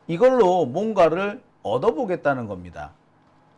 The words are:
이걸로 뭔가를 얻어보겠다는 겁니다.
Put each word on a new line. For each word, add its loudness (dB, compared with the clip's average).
이걸로 4
뭔가를 0
얻어보겠다는 -2
겁니다. -14